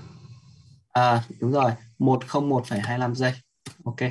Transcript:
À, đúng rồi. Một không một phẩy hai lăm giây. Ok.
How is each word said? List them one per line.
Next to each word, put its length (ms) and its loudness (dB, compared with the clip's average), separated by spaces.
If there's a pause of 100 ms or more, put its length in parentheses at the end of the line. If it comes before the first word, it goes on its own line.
(920)
À, 320 4 (160)
đúng 120 0
rồi. 200 4 (280)
Một 280 2
không 220 -2
một 160 0
phẩy 140 -4
hai 200 -4
lăm 160 -2
giây. 180 0 (500)
Ok. 140 -6 (140)